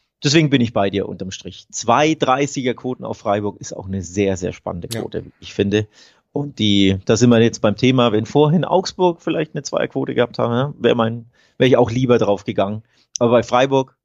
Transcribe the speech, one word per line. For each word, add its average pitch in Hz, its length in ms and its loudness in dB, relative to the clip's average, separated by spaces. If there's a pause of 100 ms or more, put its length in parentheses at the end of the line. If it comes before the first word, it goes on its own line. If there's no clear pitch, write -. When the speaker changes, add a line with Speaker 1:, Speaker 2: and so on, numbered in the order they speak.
(220)
Speaker 1:
Deswegen 151 260 2
bin 131 120 2
ich 117 120 0
bei 98 180 0
dir 95 180 -4
unterm 95 240 -10
Strich. - 400 -18
Zwei 139 420 2
Dreißiger 135 600 -2
Quoten 127 300 -8
auf 110 140 -8
Freiburg 104 420 -4
ist - 120 -14
auch - 140 -14
eine 98 160 -6
sehr, 95 340 -2
sehr 92 160 -6
spannende 90 400 -10
Speaker 2:
Ja. 110 80 -8
Speaker 1:
Quote, - 240 -10
wie 92 160 -20
ich - 140 -20
finde. 104 340 0 (440)
Und 143 280 -6
die, 101 460 2
da 117 100 4
sind 120 140 4
wir 117 100 6
jetzt 113 220 2
beim 104 120 2
Thema, 127 380 2
wenn 110 140 0
vorhin 147 380 2
Augsburg 185 580 -2
vielleicht 160 320 -6
eine 139 80 -8
Zweierquote - 520 -4
gehabt 120 240 -2
haben, 120 140 -2
ja, 135 260 -4
wär 120 160 2
mein, 117 320 -2 (300)
wär 131 100 2
ich 123 120 4
auch 117 120 2
lieber 120 280 2
drauf 101 260 0
gegangen. 104 380 -4 (380)
Aber 120 120 2
bei 117 100 4
Freiburg, 131 640 0